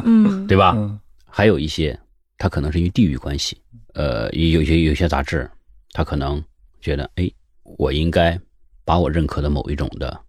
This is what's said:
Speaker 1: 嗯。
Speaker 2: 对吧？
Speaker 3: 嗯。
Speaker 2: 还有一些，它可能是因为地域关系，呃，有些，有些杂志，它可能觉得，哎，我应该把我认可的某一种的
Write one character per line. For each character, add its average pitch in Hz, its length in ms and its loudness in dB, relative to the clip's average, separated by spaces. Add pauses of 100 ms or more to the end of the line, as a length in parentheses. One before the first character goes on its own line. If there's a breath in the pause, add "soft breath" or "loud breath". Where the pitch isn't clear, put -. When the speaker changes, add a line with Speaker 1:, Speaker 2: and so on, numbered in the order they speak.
Speaker 1:
嗯。 208 420 4
Speaker 2:
对 101 120 4
吧？ 98 180 6
Speaker 3:
嗯。 104 240 -4 (260)
Speaker 2:
还 - 200 0
有 98 120 4
一 73 80 -2
些， 78 320 -4 (400)
它 95 120 0
可 - 100 -4
能 73 100 -2
是 80 100 -2
因 85 40 2
为 87 60 0
地 117 160 2
域 71 100 0
关 71 240 -6
系， - 160 -8 (380)
呃， 60 380 -4
有 80 300 2
些， 82 200 2
有 78 120 2
些 85 140 0
杂 71 160 -2
志， 69 260 -6 (440)
它 156 100 -2
可 - 140 -6
能 71 260 -4 (380)
觉 71 160 -4
得， 73 180 -8
哎， 90 160 -4 (320)
我 - 300 -4
应 80 180 0
该 85 260 2 (460)
把 82 160 2
我 87 100 2
认 78 160 0
可 71 160 -4
的 73 80 0
某 71 200 -4
一 71 60 -4
种 71 220 -4
的 - 320 -10